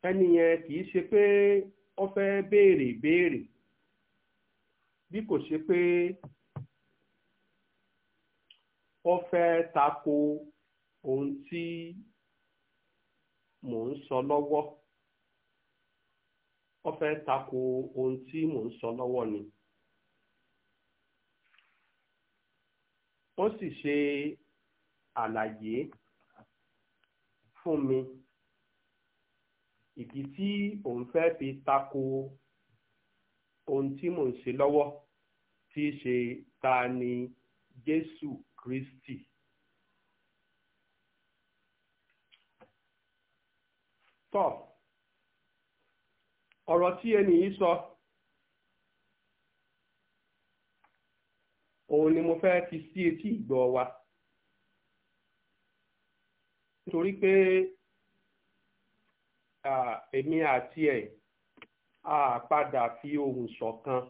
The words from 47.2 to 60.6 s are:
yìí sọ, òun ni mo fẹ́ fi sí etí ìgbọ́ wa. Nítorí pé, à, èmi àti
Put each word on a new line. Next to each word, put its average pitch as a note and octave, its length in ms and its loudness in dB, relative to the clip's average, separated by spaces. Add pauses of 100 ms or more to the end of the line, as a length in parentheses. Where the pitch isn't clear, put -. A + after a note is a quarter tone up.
yìí F#3 180 4
sọ, F#3+ 180 2 (4000)
òun D3+ 200 4
ni E3 100 4
mo E3 160 2
fẹ́ F3+ 280 2
fi E3 160 -10
sí - 220 -14
etí E3+ 280 0
ìgbọ́ B2+ 400 0
wa. B2+ 140 0 (3000)
Nítorí F3 360 -4
pé, F#3+ 200 2 (2250)
à, C#3 80 -2 (360)
èmi C#3+ 340 -2
àti C3+ 420 0